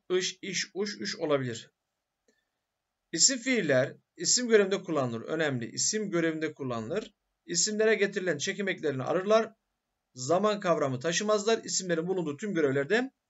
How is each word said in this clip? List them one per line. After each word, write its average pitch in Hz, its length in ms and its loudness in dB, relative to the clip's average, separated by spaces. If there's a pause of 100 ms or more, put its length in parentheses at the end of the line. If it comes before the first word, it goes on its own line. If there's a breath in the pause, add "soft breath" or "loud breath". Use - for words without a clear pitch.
(120)
ış, 185 300 0
iş, 180 320 -6
uş, 202 260 -6
üş 202 160 -6
olabilir. 135 560 -2 (1400)
İsim 190 280 4
fiiller 160 560 2 (220)
isim 240 300 0
görevinde 196 360 4
kullanılır. 127 380 -2
Önemli. 135 500 -2
İsim 202 380 -2
görevinde 160 440 0
kullanılır. 127 600 -6 (320)
İsimlere 214 500 2
getirilen 190 420 0
çekim 190 300 -4
eklerini 143 360 -2
arırlar. 208 500 2 (600)
Zaman 185 460 0
kavramı 147 400 2
taşımazlar. 208 640 0
İsimlerin 170 440 -2
bulunduğu 170 300 -2
tüm 208 160 -4
görevlerde 156 580 2 (180)